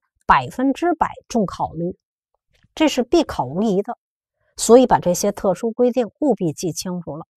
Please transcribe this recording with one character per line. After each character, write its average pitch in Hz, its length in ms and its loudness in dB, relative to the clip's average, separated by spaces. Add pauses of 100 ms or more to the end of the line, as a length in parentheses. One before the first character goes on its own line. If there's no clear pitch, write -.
(260)
百 139 240 4
分 262 220 -2
之 339 220 -2
百 - 160 -4 (180)
重 220 180 0
考 156 280 -6
虑， 170 240 -6 (800)
这 311 120 2
是 254 160 0
必 320 200 2
考 - 220 -6
无 147 160 -6
疑 202 200 0
的， 233 160 -10 (600)
所 226 200 6
以 254 80 8
把 233 140 2
这 180 140 0
些 202 180 -2
特 190 240 -2
殊 233 160 -6
规 247 200 0
定 240 180 -4 (100)
务 285 160 2
必 175 160 -2
记 185 200 -6
清 180 300 -8
楚 147 140 -12
了。 160 100 -14 (120)